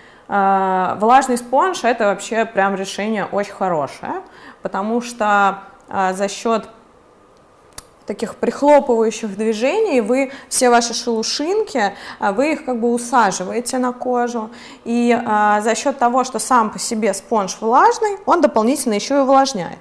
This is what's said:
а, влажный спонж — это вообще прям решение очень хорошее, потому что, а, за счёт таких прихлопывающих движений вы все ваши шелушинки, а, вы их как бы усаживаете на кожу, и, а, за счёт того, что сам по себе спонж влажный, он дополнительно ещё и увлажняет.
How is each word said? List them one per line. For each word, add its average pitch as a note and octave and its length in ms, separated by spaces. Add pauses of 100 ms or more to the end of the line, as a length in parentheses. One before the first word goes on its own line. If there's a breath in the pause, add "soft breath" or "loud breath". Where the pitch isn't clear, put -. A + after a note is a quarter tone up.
(280 loud breath)
а, F#3+ 720
влажный B3+ 360
спонж — E4 480
это A#3+ 200
вообще G#3 420
прям G3 300
решение G3 480
очень G3+ 280
хорошее, F#3 720 (400 loud breath)
потому G#3 380
что, G3+ 640 (240)
а, F#3+ 240
за G3 160
счёт A3+ 400 (1400)
таких G#3 300
прихлопывающих A#3 1000
движений B3 640
вы B3+ 320 (160 loud breath)
все B3 220
ваши A#3+ 240
шелушинки, B3 960 (280 loud breath)
а, G#3 120
вы C4+ 200
их - 120
как B3 160
бы A#3+ 120
усаживаете A#3 880
на B3 140
кожу, A#3+ 580 (340 loud breath)
и, A#3+ 420
а, G#3 340
за A3 140
счёт C4+ 240
того, B3 260
что B3 140
сам A3+ 320
по G3 80
себе G#3+ 340
спонж G3 480
влажный, G4 640
он E4+ 160
дополнительно A#3+ 540
ещё A#3 240
и - 20
увлажняет. C4+ 600